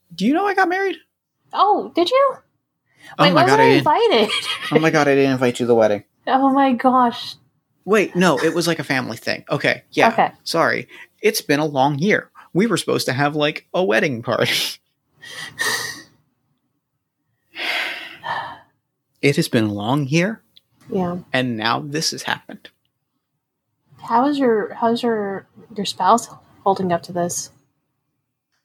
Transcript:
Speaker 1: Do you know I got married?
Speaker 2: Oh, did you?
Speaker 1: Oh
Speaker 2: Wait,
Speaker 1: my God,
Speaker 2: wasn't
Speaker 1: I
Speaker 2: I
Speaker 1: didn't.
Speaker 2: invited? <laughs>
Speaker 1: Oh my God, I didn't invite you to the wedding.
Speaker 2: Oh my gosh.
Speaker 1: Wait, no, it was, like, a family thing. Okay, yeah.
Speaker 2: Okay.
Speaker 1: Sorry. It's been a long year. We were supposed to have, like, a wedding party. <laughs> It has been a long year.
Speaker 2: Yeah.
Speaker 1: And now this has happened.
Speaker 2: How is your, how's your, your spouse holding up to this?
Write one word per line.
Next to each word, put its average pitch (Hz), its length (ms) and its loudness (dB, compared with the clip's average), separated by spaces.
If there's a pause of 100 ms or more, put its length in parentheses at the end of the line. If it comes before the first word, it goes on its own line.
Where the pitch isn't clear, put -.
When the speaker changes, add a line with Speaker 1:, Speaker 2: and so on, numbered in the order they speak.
(120)
Speaker 1:
Do 175 140 -4
you 254 80 2
know 370 100 0
I 403 100 -2
got 381 140 2
married? 381 280 -2 (560)
Speaker 2:
Oh, 320 420 0
did 349 160 0
you? 539 240 2 (840)
Speaker 1:
Oh - 60 2
Speaker 2:
Wait, 285 100 6
Speaker 1:
my 285 140 6
God, - 120 6
Speaker 2:
wasn't - 20 4
Speaker 1:
I 453 40 6
Speaker 2:
I 466 40 6
Speaker 1:
didn't. 392 100 6
Speaker 2:
invited? 311 520 2 (220)
<laughs> - 200 -8
Speaker 1:
Oh 147 80 2
my 160 100 2
God, 147 160 2
I 139 80 4
didn't 135 200 4
invite 123 260 0
you 123 40 0
to 117 40 0
the 120 80 6
wedding. 104 260 2 (240)
Speaker 2:
Oh 269 260 2
my 269 200 2
gosh. 247 640 0 (480)
Speaker 1:
Wait, 190 320 0
no, 175 240 4
it 156 120 2
was, 160 140 -2
like, 165 140 -2
a 131 40 -8
family 123 320 0
thing. - 340 -6
Okay, 143 320 -2 (100)
yeah. 151 160 4
Speaker 2:
Okay. 196 240 0 (100)
Speaker 1:
Sorry. 120 460 -2 (340)
It's - 200 0
been 143 180 0
a 156 60 -2
long 143 340 0
year. 196 300 -2 (240)
We 202 120 2
were 202 120 0
supposed - 280 -2
to 135 60 -2
have, 143 240 0
like, 151 360 -4
a 180 120 0
wedding 190 380 0
party. 120 300 0
<laughs> - 280 -6 (4000)
It 139 140 2
has 170 120 -2
been 113 160 0
a 107 80 -2
long 117 340 -2
year. 170 360 -2 (480)
Speaker 2:
Yeah. 180 280 -4 (140)
Speaker 1:
And 127 240 -2
now 117 240 0
this 151 300 -6
has 131 140 -12
happened. - 440 -10 (1300)
Speaker 2:
How 240 240 0
is 294 120 -2
your, 233 360 0
how's 233 280 -2
your, 208 440 -4 (280)
your 202 120 -6
spouse 196 420 0 (340)
holding 190 300 0
up 170 120 -2
to - 80 -16
this? 175 380 -6 (1160)